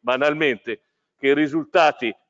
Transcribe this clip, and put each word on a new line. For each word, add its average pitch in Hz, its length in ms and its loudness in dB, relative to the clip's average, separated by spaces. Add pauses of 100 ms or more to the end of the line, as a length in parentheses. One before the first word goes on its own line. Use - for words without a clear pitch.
banalmente 131 800 -2 (380)
che 139 100 -2
i 139 60 6
risultati 147 800 0 (160)